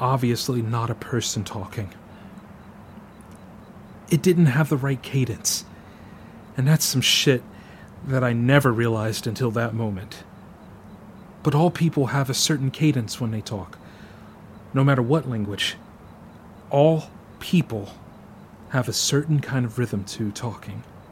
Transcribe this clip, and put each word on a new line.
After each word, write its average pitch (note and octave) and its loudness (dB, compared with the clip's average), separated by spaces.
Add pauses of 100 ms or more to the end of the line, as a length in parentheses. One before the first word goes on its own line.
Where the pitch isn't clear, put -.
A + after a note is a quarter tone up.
obviously B2 0
not A#2 -2
a A#2 -4
person - -4
talking. G2 -10 (2250)
It D3+ 2
didn't F3 6
have C#3 2
the D3+ 0
right C3+ -2
cadence. - -4 (920)
And C3 0
that's D#3 4
some C3 0
shit - 2 (640)
that C3 0
I A#2+ 2
never B2+ 6
realized A2 0
until A#2 -2
that A#2 -2
moment. G#2+ -6 (1160)
But D3+ 2
all E3 4
people D#3 2
have C3+ 0
a C3+ -2
certain C3+ 0
cadence C3 0
when A#2 -2
they G#2+ -4
talk, G2 -10 (920)
no C3+ 2
matter C3+ 4
what C3+ 0
language. G#2 -4 (960)
All D#3 4 (340)
people A2+ -2 (800)
have B2+ 0
a - -4
certain D3 0
kind B2+ -2
of A2 -6
rhythm G#2+ -2
to G#2 -6
talking. G#2 -10 (300)